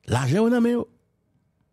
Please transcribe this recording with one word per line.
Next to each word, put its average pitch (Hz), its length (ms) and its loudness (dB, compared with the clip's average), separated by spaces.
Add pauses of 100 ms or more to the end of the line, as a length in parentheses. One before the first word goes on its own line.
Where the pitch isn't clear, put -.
L'argent 135 380 0
on 233 80 2
a 247 80 0
mis. 233 140 2 (1000)